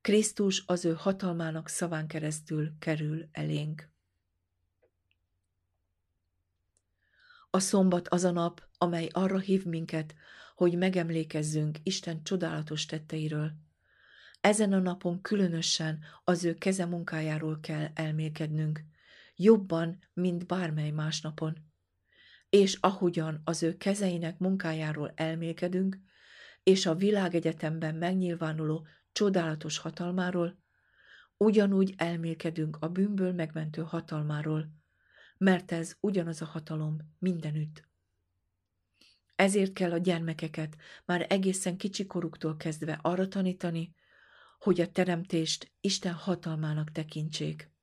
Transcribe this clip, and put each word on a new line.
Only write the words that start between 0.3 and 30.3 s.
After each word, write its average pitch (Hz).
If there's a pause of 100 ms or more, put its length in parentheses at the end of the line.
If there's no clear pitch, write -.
az 180
ő 165
hatalmának 165
szaván 160
keresztül 156
kerül 156
elénk. 151 (3500)
A 190
szombat 185
az 180
a 180
nap, 170 (100)
amely 175
arra 190
hív 190
minket, 160 (400)
hogy 175
megemlékezzünk 156
Isten 165
csodálatos 156
tetteiről. 156 (880)
Ezen 208
a 190
napon 180
különösen 165 (200)
az 175
ő 170
keze 190
munkájáról 156
kell 156
elmélkednünk, 156 (520)
jobban, 180 (140)
mint 175
bármely 156
más 156
napon. 156 (920)
És 196
ahogyan 170
az 165
ő 165
kezeinek 180
munkájáról 160
elmélkedünk, 170 (640)
és 190
a 160
világegyetemben 165
megnyilvánuló 160 (240)
csodálatos 160
hatalmáról, 180 (800)